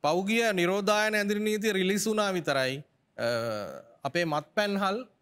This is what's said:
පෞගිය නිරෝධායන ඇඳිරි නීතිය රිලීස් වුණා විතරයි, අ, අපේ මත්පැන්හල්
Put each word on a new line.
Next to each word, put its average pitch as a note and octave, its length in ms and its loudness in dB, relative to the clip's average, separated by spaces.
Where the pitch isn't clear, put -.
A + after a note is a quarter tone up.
පෞගිය G3 400 2
නිරෝධායන G#3 600 2
ඇඳිරි G#3 240 0
නීතිය G#3+ 340 0
රිලීස් F#3+ 320 0
වුණා G#3+ 260 0
විතරයි, C#3+ 520 -2
අ, A#2 100 -2
අපේ F3 220 -2
මත්පැන්හල් G3 720 -2